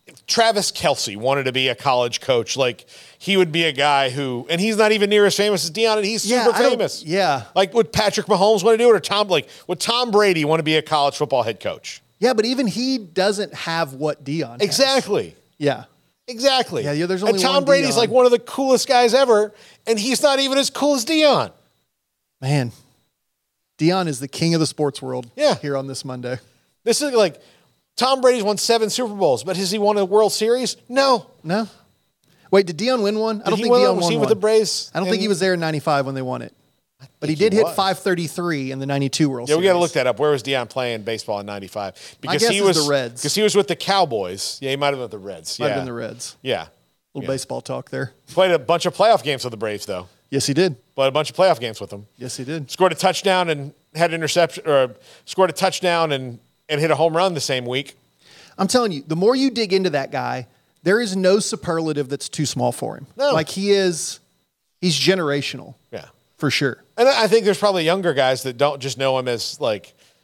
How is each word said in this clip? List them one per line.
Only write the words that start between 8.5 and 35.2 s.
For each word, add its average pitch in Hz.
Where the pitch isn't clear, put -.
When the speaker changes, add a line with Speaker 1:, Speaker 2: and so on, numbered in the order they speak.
Speaker 1:
wanna 226
do 240
it, 214
or 175
Tom, 202
like, 160
would 175
Tom 240
Brady 190
wanna 160
be 156
a 151
college 143
football 131
head 107
coach? -
Speaker 2:
Yeah, 247
but 214
even 247
he 254
doesn't 190
have 165
what 143
Deion 139
has. 123
Speaker 1:
Exactly. 196
Speaker 2:
Yeah. 139
Speaker 1:
Exactly. 240
Speaker 2:
Yeah, 143
yeah, 160
there's 185
Speaker 1:
And 208
Speaker 2:
only 196
Speaker 1:
Tom 269
Speaker 2:
one 277
Speaker 1:
Brady's, 277
Speaker 2:
Deion. -
Speaker 1:
like, 233
one 247
of 240
the 240
coolest 262
guys 247
ever, 220
and 226
he's 240
not 277
even 269
as 277
cool 285
as 226
Deion. 277
Speaker 2:
Man, 131
Deion 175
is 131
the 139
king 165
of 160
the 160
sports 147
world 127
Speaker 1:
Yeah. 269
Speaker 2:
here 143
on 135
this 135
Monday. 127
Speaker 1:
This 233
is, 285
like, 202
Tom 262
Brady's 247
won 208
seven 220
Super 226
Bowls, 143
but 175
has 185
he 220
won 208
a 196
World 202
Series? 233
No. 262
Speaker 2:
No. 196
Wait, 196
did 170
Deion 233
win 208
one? 220
I -
Speaker 1:
Did 196
Speaker 2:
don't 220
Speaker 1:
he 220
Speaker 2:
think 240
Speaker 1:
win 247
Speaker 2:
Deion -
Speaker 1:
one? 190
Was 175
Speaker 2:
won 170
Speaker 1:
he -
with -
Speaker 2:
one. -
Speaker 1:
the 220
Braves 214
Speaker 2:
I 160
don't 185
think 185
he 214